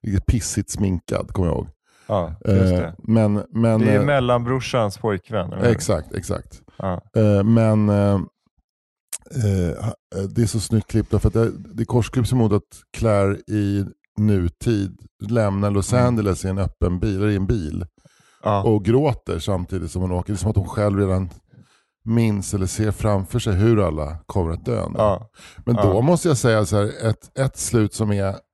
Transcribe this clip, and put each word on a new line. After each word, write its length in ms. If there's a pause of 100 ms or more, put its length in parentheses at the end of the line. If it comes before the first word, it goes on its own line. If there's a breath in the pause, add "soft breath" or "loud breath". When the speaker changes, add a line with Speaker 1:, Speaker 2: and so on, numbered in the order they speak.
Speaker 1:
riktigt 240
pissigt 440
sminkad, 600
kommer 160
jag 80
ihåg. 120 (380 soft breath)
Speaker 2:
Ja, 280 (100)
just 280
Speaker 1:
Eh, 60
Speaker 2:
det. 200
Speaker 1:
men, 520
men, 300
Speaker 2:
Det 100
är 100
Speaker 1:
eh, 60
Speaker 2:
mellanbrorsans 920
pojkvän, 540
eller 120
hur? 80
Speaker 1:
Exakt, 420
exakt. 460 (180)
Speaker 2:
Ja. 140 (240)
Speaker 1:
Eh, 280
men, 440
eh, 260 (1200)
eh, 500
ha-, 100 (220)
eh, 60
det 200
är 40
så 140
snyggt 300
klippt 200
därför 180
att 60
det, 160 (240)
det 100
korsklipps 480
emot 200
att 100 (300)
Claire 440
i 480 (340)
nutid 800 (300)
lämnar 420
Los 220
Speaker 2:
Mm. 140
Speaker 1:
Angeles 380
i 40
en 100
öppen 420
bil, 160
eller 120
i 80
en 100
bil, 400 (560 soft breath)
Speaker 2:
Ja. 200
Speaker 1:
och 220
gråter 540
samtidigt 520
som 120
hon 100
åker. 200
Det 40
är 20
som 120
att 60
hon 120
själv 300
redan 320 (760 soft breath)
minns 500
eller 120
ser 240
framför 480
sig 160
hur 320
alla 300 (100)
kommer 260
att 120
dö 240
nu. 100
Speaker 2:
Ja. 320 (340 loud breath)
Speaker 1:
Men 120
då 60 (120)
Speaker 2:
Ja. 60
Speaker 1:
måste 280
jag 100
säga 280
så 100
här, 320
ett, 300
ett 180
slut 380
som 180
är 240 (180)